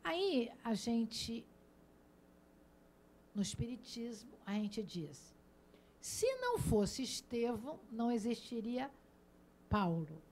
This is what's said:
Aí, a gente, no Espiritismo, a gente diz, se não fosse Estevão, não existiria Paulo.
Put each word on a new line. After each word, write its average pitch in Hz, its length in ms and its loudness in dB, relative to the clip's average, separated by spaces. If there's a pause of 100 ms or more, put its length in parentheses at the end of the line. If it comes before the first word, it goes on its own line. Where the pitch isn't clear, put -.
Aí, 330 440 4 (140)
a 233 100 2
gente, 226 720 0 (1900)
no 208 80 2
Espiritismo, 233 880 -4 (160)
a 196 60 -4
gente 208 320 0
diz, 151 500 -8 (680)
se - 360 0
não 494 240 2
fosse 208 420 4
Estevão, 240 800 -2 (100)
não 233 220 0
existiria 233 760 -2 (800)
Paulo. 165 640 2